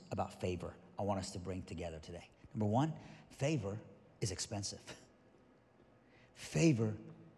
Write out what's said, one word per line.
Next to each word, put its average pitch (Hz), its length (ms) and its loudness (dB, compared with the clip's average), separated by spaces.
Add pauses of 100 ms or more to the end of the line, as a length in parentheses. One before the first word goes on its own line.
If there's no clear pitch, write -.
(120)
about - 300 -2
favor 87 320 0 (260)
I 107 40 0
want 98 160 2
us - 120 -4
to 98 80 -6
bring 92 220 -4
together 82 400 -6
today. 85 260 -12 (260)
Number 107 120 2
one, 135 280 6 (440)
favor 117 400 0 (420)
is 98 120 0
expensive. - 500 -4 (1500)
Favor 123 600 6 (440)